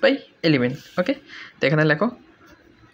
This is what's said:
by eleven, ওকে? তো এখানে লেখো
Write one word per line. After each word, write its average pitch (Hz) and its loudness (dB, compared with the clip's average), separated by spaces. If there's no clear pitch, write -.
by 269 4
eleven, 127 2
ওকে? - -2
তো - -20
এখানে 151 2
লেখো 151 0